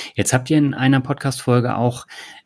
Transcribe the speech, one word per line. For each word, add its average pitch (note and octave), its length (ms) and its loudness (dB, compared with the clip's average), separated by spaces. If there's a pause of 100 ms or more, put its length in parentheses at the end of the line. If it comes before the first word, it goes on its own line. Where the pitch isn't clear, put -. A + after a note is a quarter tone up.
(160)
Jetzt - 160 0
habt B2+ 180 0
ihr D#3 80 4
in C#3+ 160 2
einer C3 260 2
Podcast-Folge B2 760 0
auch B2 300 -2 (400)